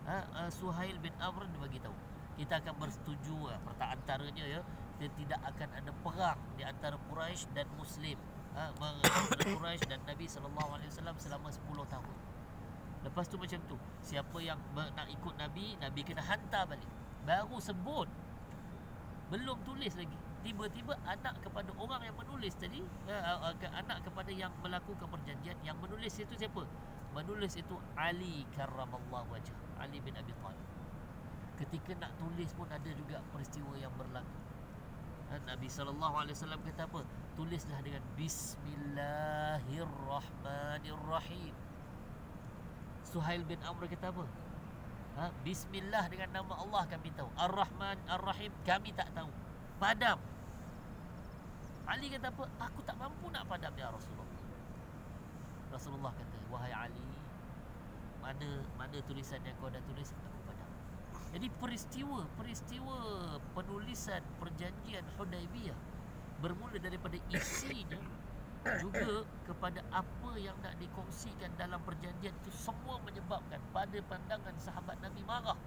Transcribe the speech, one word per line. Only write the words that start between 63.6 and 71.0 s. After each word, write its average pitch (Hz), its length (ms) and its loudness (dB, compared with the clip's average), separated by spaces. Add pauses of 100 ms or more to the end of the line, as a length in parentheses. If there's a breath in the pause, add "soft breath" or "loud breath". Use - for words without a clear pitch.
perjanjian 175 640 -2 (160)
Hudaibiyah 175 560 -2 (640)
bermula 180 400 2
daripada 175 480 0
isinya 240 720 2 (640)
<coughs> - 180 6
juga 202 460 4 (160)
kepada 180 480 0
apa 214 480 2
yang 190 240 -2
nak 170 160 -4
dikongsikan 175 800 -4